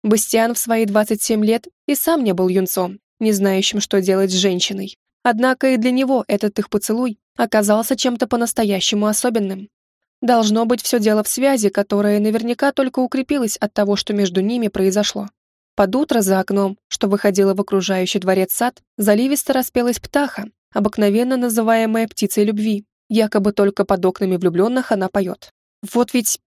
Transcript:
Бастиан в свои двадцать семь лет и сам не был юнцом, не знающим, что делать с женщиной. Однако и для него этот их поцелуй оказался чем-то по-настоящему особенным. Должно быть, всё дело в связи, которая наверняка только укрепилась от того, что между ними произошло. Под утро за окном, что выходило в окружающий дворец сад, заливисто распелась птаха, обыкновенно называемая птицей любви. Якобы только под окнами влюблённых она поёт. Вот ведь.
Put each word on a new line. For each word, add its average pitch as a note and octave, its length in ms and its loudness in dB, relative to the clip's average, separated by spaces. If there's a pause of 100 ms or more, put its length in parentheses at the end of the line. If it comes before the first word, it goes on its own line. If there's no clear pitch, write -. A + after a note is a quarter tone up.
Бастиан A3+ 500 2
в A#3 60 -6
свои A3+ 260 0
двадцать G#3+ 380 0
семь A3 200 0
лет A3 240 0 (200)
и D4 80 0
сам D#4+ 280 0
не G#3 100 2
был F#3 140 0
юнцом, F#3 520 -2 (200)
не A3 120 2
знающим, G3 480 0
что G3+ 220 0
делать F#3+ 280 2
с F#3 60 -4
женщиной. G3 640 -2 (260)
Однако B3+ 460 2
и C4 80 4
для A3+ 120 2
него B3+ 380 0
этот G#3 320 -2
их G3+ 100 -4
поцелуй A3 480 -2 (200)
оказался G#3+ 580 2
чем-то B3 320 -2
по-настоящему G#3 800 0
особенным. G#3 600 -2 (520)
Должно A3+ 440 2
быть, A#3+ 160 0
всё - 180 0
дело G#3+ 240 2
в - 40 -4
связи, B3 420 0
которая G#3 500 0
наверняка A3+ 520 0
только C4 280 -2
укрепилась B3+ 580 -2
от - 160 -4
того, G3+ 220 2
что - 180 -6
между F#3+ 280 0
ними A3+ 260 -2
произошло. G3+ 600 -2 (460)
Под G3 200 2
утро C4 260 2
за F#3+ 180 2
окном, G3 380 -2 (100)
что - 220 -4
выходило G3 440 2
в F#3+ 60 -2
окружающий F#3+ 600 -2
дворец F#3 340 0
сад, - 280 -4 (160)
заливисто A#3+ 560 0
распелась B3 460 0
птаха, C#4 460 -4 (260)
обыкновенно G#3+ 640 0
называемая A3+ 720 0
птицей - 360 -2
любви. G#3 420 -2 (240)
Якобы G#3 420 2
только G3+ 340 0
под F#3 200 -2
окнами F#3 320 0
влюблённых F#3 540 0
она F#3+ 180 0
поёт. - 400 -4 (420)
Вот A#3+ 220 0
ведь. A#3+ 360 -2